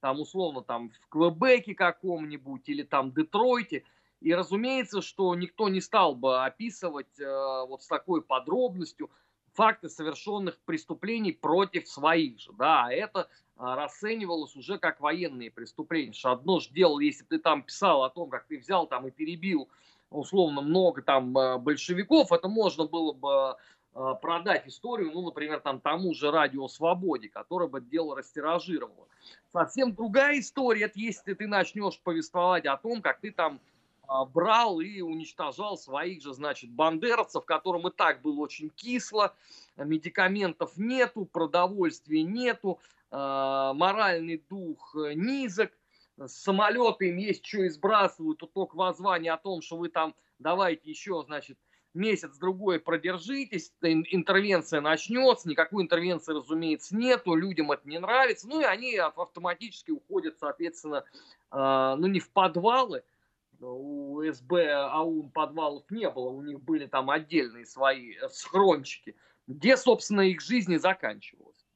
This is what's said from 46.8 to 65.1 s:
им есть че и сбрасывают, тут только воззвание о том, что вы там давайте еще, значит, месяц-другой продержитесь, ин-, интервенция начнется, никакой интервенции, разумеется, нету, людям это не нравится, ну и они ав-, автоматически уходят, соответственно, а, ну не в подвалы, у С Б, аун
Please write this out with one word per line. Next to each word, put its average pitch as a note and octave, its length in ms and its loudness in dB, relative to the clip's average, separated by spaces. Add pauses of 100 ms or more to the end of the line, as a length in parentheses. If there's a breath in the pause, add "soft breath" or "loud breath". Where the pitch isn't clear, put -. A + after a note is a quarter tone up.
им F3 80 -4
есть G3 260 -4
че G3+ 200 -2
и F3+ 60 2
сбрасывают, E3+ 680 0
тут - 140 -20
только F#3 220 -6
воззвание F3 580 0
о D#3+ 40 -4
том, F#3 260 -6
что E3 140 -12
вы E3+ 120 -6
там D#3+ 260 -2 (240)
давайте E3 500 0
еще, D#3 340 -8
значит, C#3+ 340 -12 (380)
месяц-другой F#3 840 0
продержитесь, F3+ 1040 -4
ин-, D#3+ 300 2
интервенция F#3 720 4
начнется, F#3 680 4
никакой E3 340 2
интервенции, E3+ 500 0
разумеется, D#3 600 -2
нету, A#3 400 2
людям D#3+ 360 0
это C#3 180 -2
не D#3 100 -8
нравится, A3 480 2
ну D4+ 140 -2
и C#4+ 40 2
они A3+ 320 0
ав-, E3 220 0
автоматически F3+ 720 -8
уходят, D#3+ 480 -6
соответственно, D3+ 640 -6 (480 loud breath)
а, C3+ 440 2
ну D#3+ 120 2
не G3 120 2
в - 120 -14
подвалы, F#3+ 720 2 (580)
у C#3+ 600 -10
С D3+ 200 -4
Б, D#3+ 320 2
аун D3 580 0